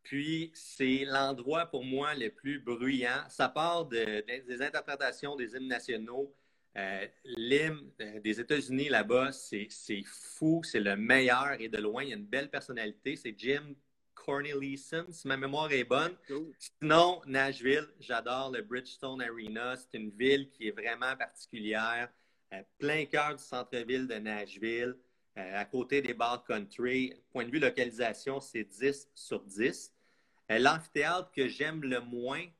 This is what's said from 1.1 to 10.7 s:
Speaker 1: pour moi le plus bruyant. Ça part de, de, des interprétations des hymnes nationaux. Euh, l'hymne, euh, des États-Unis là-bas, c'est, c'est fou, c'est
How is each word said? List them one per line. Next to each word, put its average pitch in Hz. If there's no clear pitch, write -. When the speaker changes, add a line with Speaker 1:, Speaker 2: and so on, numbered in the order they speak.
Speaker 1:
pour 135
moi 139
le 120
plus 139
bruyant. 123
Ça 131
part 165
de, 120
de, 123
des 123
interprétations 143
des 123
hymnes 131
nationaux. 120
Euh, 98
l'hymne, 143
euh, 107
des 107
États-Unis 135
là-bas, 123
c'est, 107
c'est -
fou, -
c'est -